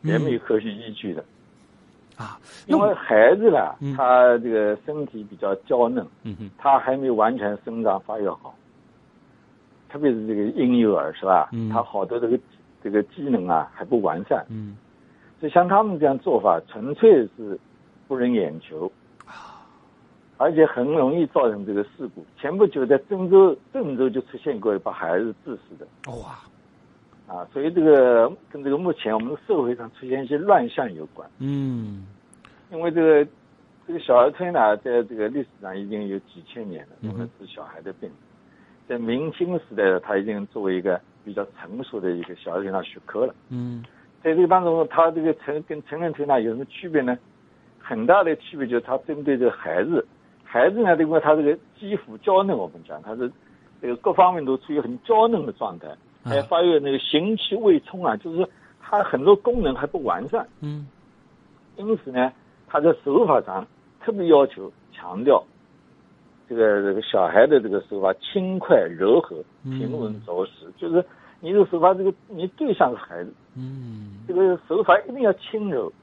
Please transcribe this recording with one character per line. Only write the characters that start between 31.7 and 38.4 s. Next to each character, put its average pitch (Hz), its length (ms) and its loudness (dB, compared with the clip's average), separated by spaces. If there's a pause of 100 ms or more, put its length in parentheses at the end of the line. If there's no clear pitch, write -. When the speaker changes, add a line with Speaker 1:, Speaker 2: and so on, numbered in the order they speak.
Speaker 2:
因 165 100 -10
为 170 100 -2
这 165 100 2
个， 151 300 6 (560)
这 170 60 -10
个 170 80 -6
小 123 160 4
儿 123 140 6
推 180 200 -6
拿 113 260 4
在 120 280 0
这 117 100 -12
个 107 140 -2
历 139 140 -4
史 117 60 -10 (120)
上 95 180 -14
已 101 100 -10
经 104 200 -8
有 98 120 -8
几 - 260 -20
千 113 220 -14
年 80 200 -14
了， - 120 -20
Speaker 1:
嗯 110 100 -10
哼。 101 40 -12
Speaker 2:
因 120 60 -10
为 117 80 -10 (100)
治 98 80 -20
小 78 180 -18
孩 73 160 -20
的 92 140 -14
病。 - 160 -16 (760)